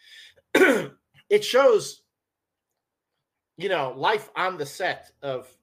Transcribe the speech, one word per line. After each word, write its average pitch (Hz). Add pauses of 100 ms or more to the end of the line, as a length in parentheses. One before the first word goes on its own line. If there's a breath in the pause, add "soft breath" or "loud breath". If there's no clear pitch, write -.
(200 loud breath)
<clears throat> -
it 208
shows, 247 (1500)
you 185
know, 139
life 185
on 180
the 147
set - (100)
of, 135